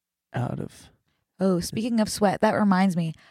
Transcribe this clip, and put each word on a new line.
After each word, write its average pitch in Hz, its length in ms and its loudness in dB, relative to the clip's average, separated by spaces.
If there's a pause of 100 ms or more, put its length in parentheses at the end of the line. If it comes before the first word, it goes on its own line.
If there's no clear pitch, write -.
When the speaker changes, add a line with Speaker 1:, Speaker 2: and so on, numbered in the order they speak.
(340)
Speaker 1:
out - 240 -4
of - 320 -14 (480)
Speaker 2:
Oh, 185 220 2
speaking 220 400 -4
of 214 80 0
sweat, - 320 0
that 214 180 2
reminds 190 380 4
me. 160 180 -4 (160)